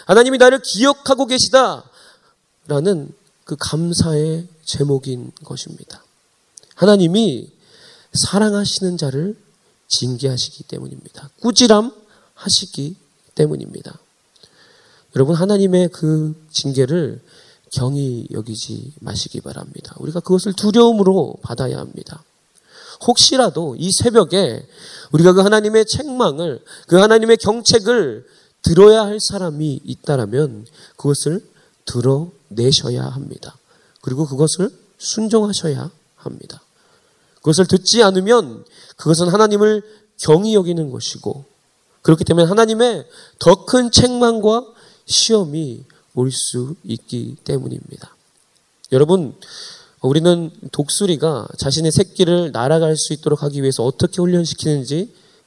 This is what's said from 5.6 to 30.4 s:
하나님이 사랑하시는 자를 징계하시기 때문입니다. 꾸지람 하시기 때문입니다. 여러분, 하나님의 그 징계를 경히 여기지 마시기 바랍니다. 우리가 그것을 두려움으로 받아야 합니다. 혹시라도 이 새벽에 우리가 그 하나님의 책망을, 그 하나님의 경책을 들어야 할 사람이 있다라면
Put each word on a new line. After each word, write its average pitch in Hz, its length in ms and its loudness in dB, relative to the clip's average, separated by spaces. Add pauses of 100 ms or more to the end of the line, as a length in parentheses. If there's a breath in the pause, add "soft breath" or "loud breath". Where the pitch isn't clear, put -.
하나님이 190 760 2 (640 soft breath)
사랑하시는 202 840 -2
자를 160 400 -6 (500)
징계하시기 123 760 -6
때문입니다. - 640 -18 (120)
꾸지람 226 500 4 (420 soft breath)
하시기 175 640 -6 (400)
때문입니다. - 640 -4 (1160 soft breath)
여러분, 135 200 2
하나님의 185 540 2
그 156 460 -4 (160)
징계를 131 680 -4 (500 soft breath)
경히 131 600 -4
여기지 110 680 -12
마시기 - 420 -10
바랍니다. - 580 -18
우리가 165 220 -8
그것을 185 320 0
두려움으로 208 880 2
받아야 123 380 -6
합니다. - 440 -16 (840 loud breath)
혹시라도 202 720 0
이 180 140 -4
새벽에 185 720 0 (460 loud breath)
우리가 170 220 6
그 190 80 4
하나님의 214 440 4
책망을, 180 800 -4 (240 loud breath)
그 165 80 2
하나님의 220 420 6
경책을 208 880 0 (360 soft breath)
들어야 208 440 6
할 208 140 -6
사람이 156 640 -6
있다라면 123 840 -4 (300 soft breath)